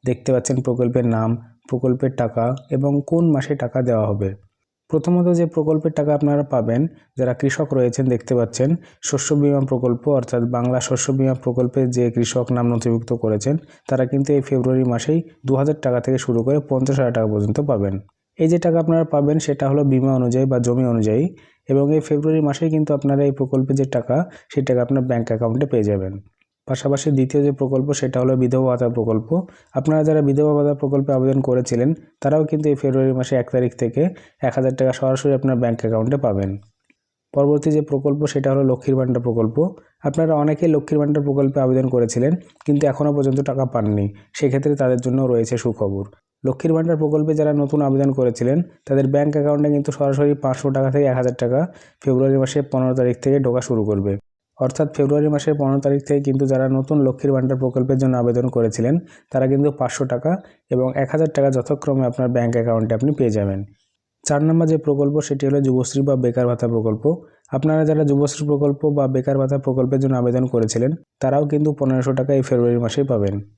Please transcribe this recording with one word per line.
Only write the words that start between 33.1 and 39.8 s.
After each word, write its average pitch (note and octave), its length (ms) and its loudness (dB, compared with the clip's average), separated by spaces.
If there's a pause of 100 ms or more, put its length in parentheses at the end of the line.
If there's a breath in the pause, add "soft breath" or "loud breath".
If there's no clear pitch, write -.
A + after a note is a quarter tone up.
মাসে B2+ 220 -2
এক A#2+ 160 0
তারিখ B2 280 0
থেকে A#2+ 220 0 (400 loud breath)
এক B2 140 -2
হাজার C3 220 0
টাকা C3 160 2
সরাসরি C3+ 400 0
আপনার C3 260 0
ব্যাংক A#2 200 0
অ্যাকাউন্টে A2+ 380 0
পাবেন। G2 320 -2 (840)
পরবর্তী C#3+ 380 2
যে D3+ 160 2
প্রকল্প C#3+ 400 -2
সেটা C#3 220 -2
হলো C3+ 200 2
লক্ষ্মীর C3 280 0
ভাণ্ডার B2+ 260 0
প্রকল্প। A2+ 340 0 (460 loud breath)